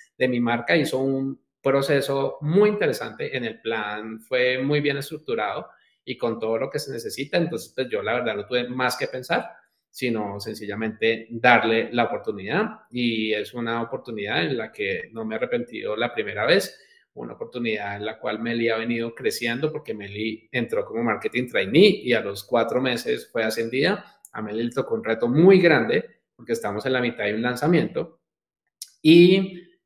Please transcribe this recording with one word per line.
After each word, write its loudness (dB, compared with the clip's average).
de 2
mi 0
marca, 2
hizo 0
un -2
proceso 0
muy 4
interesante -2
en -4
el -8
plan, -4
fue 2
muy 2
bien 0
estructurado -4
y -8
con -2
todo -2
lo -4
que -6
se -8
necesita. -6
Entonces, -2
pues, -4
yo -2
la -2
verdad -2
no -6
tuve -2
más -2
que -4
pensar, -4
sino -4
sencillamente -2
darle 4
la 2
oportunidad, -4
y 0
es -4
una -4
oportunidad -4
en -2
la -6
que -4
no -8
me -4
he -4
arrepentido -4
la -2
primera -2
vez, 2
una -12
oportunidad -6
en -8
la -8
cual -6
Meli -2
ha 0
venido -4
creciendo, -4
porque -8
Meli -8
entró -2
como -4
marketing -2
trainee 4
y 0
a 2
los -8
cuatro 0
meses -2
fue -2
ascendida. -2
A -10
Meli -4
le -4
tocó -4
un -4
reto 0
muy 8
grande, 2
porque -8
estamos -4
en 0
la 0
mitad -2
de 0
un -2
lanzamiento, 0
y 8